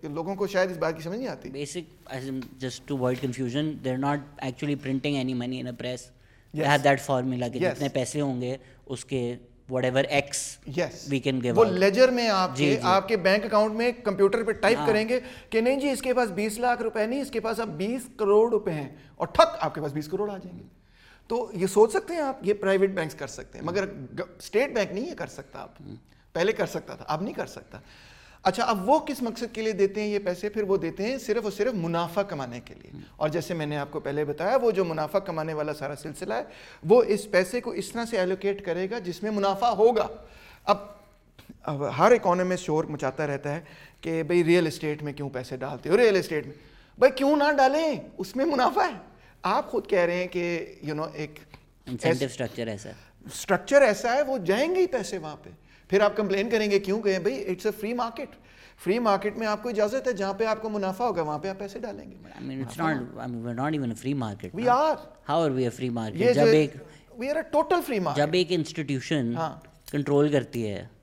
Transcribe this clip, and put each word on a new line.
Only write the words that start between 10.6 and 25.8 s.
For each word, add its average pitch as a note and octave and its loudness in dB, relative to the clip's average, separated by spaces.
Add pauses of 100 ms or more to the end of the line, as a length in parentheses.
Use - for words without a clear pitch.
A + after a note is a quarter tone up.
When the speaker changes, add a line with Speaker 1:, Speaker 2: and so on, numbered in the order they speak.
Speaker 1:
Yes। D3 -4
Speaker 2:
we C3+ 2
can C3 0
give B2 0
Speaker 1:
वो G#3+ 8
Speaker 2:
out। G3 2
Speaker 1:
ledger G3+ 6
में A#3+ 0
आपके, F#3 2
Speaker 2:
जी, C#3+ 4
जी। C#3+ 4
Speaker 1:
आपके F#3+ 2
bank F#3+ 4
account G#3+ 4
में A#3 -2
computer G3+ 4
पे G#3+ 0
type G#3 4
Speaker 2:
हाँ। D3+ 0
Speaker 1:
करेंगे A3+ 2
कि - -4
नहीं B3+ 4
जी, C#4 2
इसके B3+ -2
पास A#3+ 2
बीस G#3 -4
लाख A#3+ 2
रुपए A3 0
नहीं, B3+ -2
इसके A#3 -4
पास A3 -2
अब A3+ -2
बीस G3+ -4 (100)
करोड़ G#3+ 6
रुपए G#3 0
हैं, D3 -8
और E3+ -2
ठक - 4
आपके D#3 -4
पास D3+ -4
बीस D3+ -6
करोड़ G3 -4
आ G3 -10
जाएंगे। F3+ -16 (680)
तो A3+ -4
ये F#3 0
सोच G#3+ 6
सकते F4+ -2
हैं D#4+ 0
आप, C4+ -4
ये G3 2
प्राइवेट G3 4
banks E3 -4
कर C#3+ -10
सकते - -14
हैं, B2+ -10
मगर F#3 0
ग-, - -10
state A#3 0
bank G3+ 0
नहीं G#3+ -4
ये E4+ -8
कर E3 -8
सकता - -16
आप। - -16